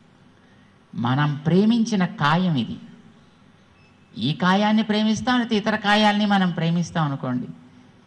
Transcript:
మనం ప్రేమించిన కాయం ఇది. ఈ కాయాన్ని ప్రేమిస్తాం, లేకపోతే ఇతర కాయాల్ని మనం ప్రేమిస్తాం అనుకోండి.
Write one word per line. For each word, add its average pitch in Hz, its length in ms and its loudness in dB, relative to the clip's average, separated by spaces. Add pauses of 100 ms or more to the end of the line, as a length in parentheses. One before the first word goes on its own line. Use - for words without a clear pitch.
(960)
మనం 139 420 -2
ప్రేమించిన 202 680 2
కాయం 170 520 0
ఇది. 113 220 -4 (1400)
ఈ 127 140 -4
కాయాన్ని 208 500 2
ప్రేమిస్తాం, 214 560 0
లేకపోతే 226 180 -2
ఇతర 208 200 -2
కాయాల్ని 208 500 2
మనం 196 240 2
ప్రేమిస్తాం 165 540 -2
అనుకోండి. 131 420 -4 (600)